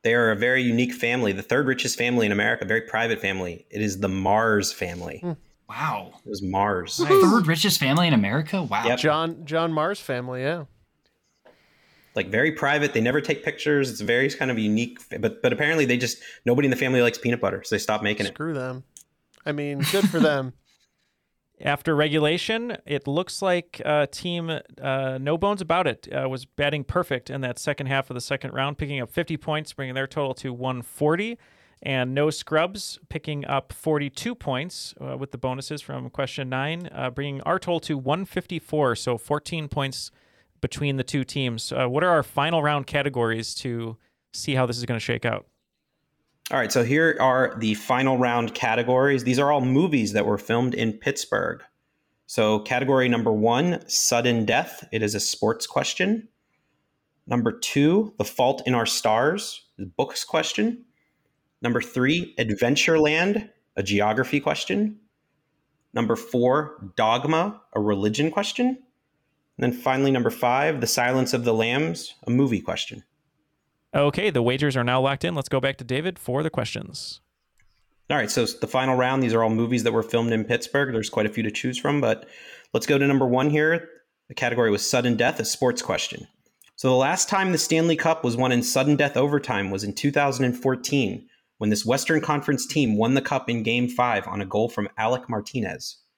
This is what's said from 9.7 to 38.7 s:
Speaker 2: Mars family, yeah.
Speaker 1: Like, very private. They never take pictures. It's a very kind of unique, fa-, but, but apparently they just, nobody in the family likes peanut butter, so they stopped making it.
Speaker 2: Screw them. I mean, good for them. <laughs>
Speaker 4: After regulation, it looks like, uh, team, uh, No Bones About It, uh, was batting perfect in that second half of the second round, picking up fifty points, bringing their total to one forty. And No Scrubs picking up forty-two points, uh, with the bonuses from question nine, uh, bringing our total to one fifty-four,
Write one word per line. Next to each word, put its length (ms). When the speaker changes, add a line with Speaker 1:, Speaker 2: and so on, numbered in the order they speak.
Speaker 2:
Mars 280
family, 420
yeah. 240
Speaker 1:
Like, 140
very 240
private. 400
They 80
never 220
take 200
pictures. 480
It's 120
a 20
very 260
kind 200
of 80
unique, 420
fa-, 180
but, 240
but 120
apparently 320
they 100
just, 220
nobody 220
in 40
the 60
family 240
likes 160
peanut 240
butter, 240
so 100
they 60
stopped 240
making 220
it. 80
Speaker 2:
Screw 180
them. 320
I 60
mean, 260
good 200
for 100
them. 380
<laughs> 40
Speaker 4:
After 340
regulation, 880
it 220
looks 340
like, 440
uh, 260
team, 400
uh, 680
No 180
Bones 220
About 260
It, 260
uh, 160
was 160
batting 400
perfect 460
in 120
that 180
second 260
half 240
of 40
the 60
second 320
round, 240
picking 240
up 80
fifty 280
points, 360
bringing 220
their 140
total 260
to 180
one 300
forty. 560
And 320
No 180
Scrubs 680
picking 380
up 260
forty-two 640
points, 640
uh, 160
with 140
the 80
bonuses 420
from 300
question 380
nine, 440
uh, 180
bringing 320
our 180
total 200
to 180
one 260
fifty-four, 720